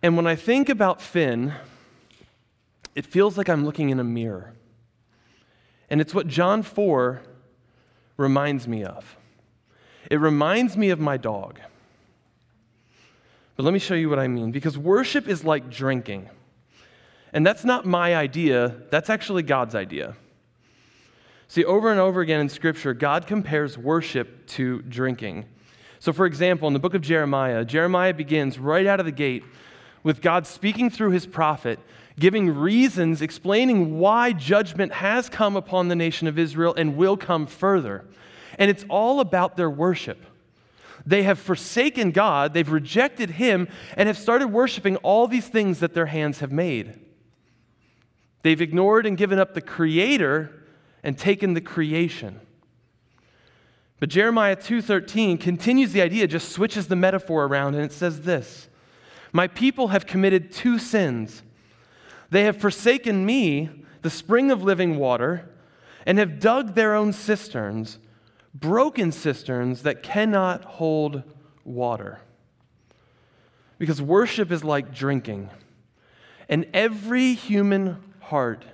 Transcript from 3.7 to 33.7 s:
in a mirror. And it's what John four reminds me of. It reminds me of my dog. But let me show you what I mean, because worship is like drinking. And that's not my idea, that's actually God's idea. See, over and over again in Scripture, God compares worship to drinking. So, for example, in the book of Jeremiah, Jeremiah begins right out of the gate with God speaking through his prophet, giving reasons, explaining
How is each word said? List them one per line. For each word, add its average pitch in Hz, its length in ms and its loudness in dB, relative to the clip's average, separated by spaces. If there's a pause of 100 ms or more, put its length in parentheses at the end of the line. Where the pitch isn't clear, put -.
in 131 100 -2
a 123 40 -2
mirror. 113 500 -6 (1300)
And 147 120 0
it's 151 120 -2
what 170 140 -2
John 175 380 2
four 131 580 0 (960)
reminds 139 500 0
me 113 160 -6
of. - 340 -14 (920)
It 151 60 0
reminds 160 600 2
me 202 140 2
of 175 80 0
my 147 180 -2
dog. 107 440 -8 (1900)
But - 80 -6
let 156 100 2
me 196 60 2
show 190 160 -4
you 160 160 0
what 143 80 0
I 135 80 0
mean, 117 240 -4
because 139 260 -4
worship 202 520 0
is 160 160 -4
like 143 260 -2
drinking. 117 580 -6 (1000)
And 151 140 2
that's 202 180 2
not 247 220 0
my 175 320 2
idea, 131 580 0 (160)
that's 160 200 -2
actually 208 320 -4
God's 127 320 -2
idea. 87 420 -8 (1300)
See, 170 160 0
over 214 280 4
and 202 100 2
over 185 220 2
again 156 180 0
in 147 80 0
Scripture, 147 460 -4
God 147 320 0
compares 151 500 -2
worship 135 720 -2
to 127 320 -4
drinking. 117 640 -6 (540)
So, 160 160 -2
for 180 100 4
example, 165 440 2
in 143 40 2
the 139 80 0
book 175 140 -2
of 185 80 -2
Jeremiah, 139 640 0
Jeremiah 180 480 2
begins 147 440 -2
right 156 280 2
out 196 120 2
of 185 60 0
the 160 80 -4
gate 135 320 -4 (580)
with 156 200 0
God 170 240 2
speaking 214 420 -2
through 214 220 0
his 180 160 0
prophet, 151 520 -2 (400)
giving 185 360 4
reasons, 175 680 2
explaining 185 760 2